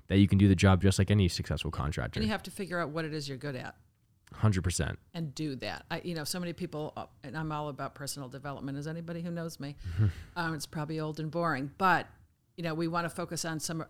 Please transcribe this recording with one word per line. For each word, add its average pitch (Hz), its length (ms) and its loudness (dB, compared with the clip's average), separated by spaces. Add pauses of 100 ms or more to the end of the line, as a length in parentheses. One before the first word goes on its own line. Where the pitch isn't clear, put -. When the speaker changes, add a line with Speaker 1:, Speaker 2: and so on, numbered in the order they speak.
Speaker 1:
that 95 120 4
you 101 80 10
can 98 120 6
do 101 100 10
the 95 60 8
job 92 260 8
just 95 180 6
like 98 120 4
any 101 180 6
successful - 420 -2
contractor. - 500 -2
Speaker 2:
And 220 60 0
you 214 60 0
have 196 120 -4
to 190 60 -14
figure 175 280 -6
out 160 100 -2
what 160 160 -4
it 151 80 -6
is 147 160 -6
you're 135 80 -8
good 143 200 -6
at. - 180 -10 (580)
Speaker 1:
Hundred 92 320 2
percent. - 340 -2 (140)
Speaker 2:
And 160 220 -6
do 151 220 -4
that. 101 340 -8
I, 170 120 -6
you 175 120 -6
know, 156 100 -6
so 180 160 -6
many 175 140 -6
people, 156 420 -8
uh, - 80 -8 (180)
and 135 140 -10
I'm 156 160 -6
all 151 160 -6
about 139 260 -8
personal 139 360 -10
development, 139 480 -8
as 147 100 -8
anybody 165 320 -8
who 175 100 -6
knows 170 300 -6
me. 143 160 -10 (280)
Speaker 1:
<laughs> - 320 -2
Speaker 2:
Um, 165 180 -2
it's 147 120 -6
probably 156 340 -6
old 156 200 -4
and 156 100 -4
boring, 151 460 0
but, 175 300 4 (500)
you 170 80 -6
know, 160 100 -2
we 165 140 -2
wanna 170 220 -2
focus 170 340 -6
on 160 160 -4
some, 165 300 -6